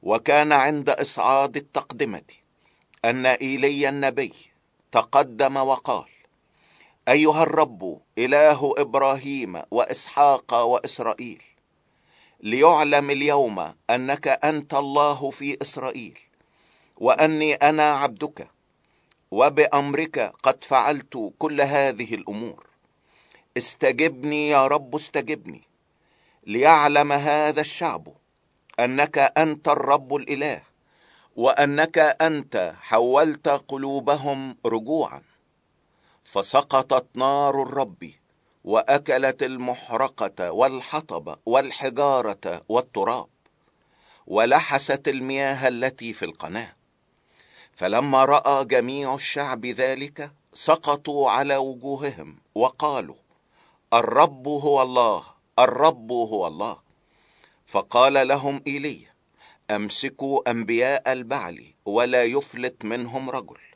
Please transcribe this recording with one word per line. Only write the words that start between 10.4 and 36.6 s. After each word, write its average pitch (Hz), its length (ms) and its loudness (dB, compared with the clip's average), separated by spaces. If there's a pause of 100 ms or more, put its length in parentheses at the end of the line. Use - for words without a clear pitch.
وإسرائيل، 117 920 -2 (960)
ليعلم 147 680 4
اليوم 135 640 0 (160)
أنك 127 380 -2
أنت 147 460 -2
الله 143 560 0
في 143 320 -8
إسرائيل، 127 580 -10 (800)
وأني 151 560 2
أنا 151 360 2
عبدك، 143 600 -4 (840)
وبأمرك 143 1000 0 (100)
قد 131 200 0
فعلت 127 760 -2
كل 147 220 -2
هذه 135 540 0
الأمور. 104 520 -12 (880)
استجبني 147 920 -2
يا 135 180 4
رب، 139 280 -2
استجبني، 147 680 -8 (800)
ليعلم 147 680 4
هذا 147 500 0
الشعب 147 460 -6 (720)
أنك 131 380 0
أنت 151 500 2
الرب 143 480 0
الإله، 139 460 -6 (720)
وأنك 143 640 2 (240)
أنت 143 600 -2
حولت 135 640 2
قلوبهم 139 1160 -4
رجوعا." 117 560 -4 (1040)
فسقطت 131 880 0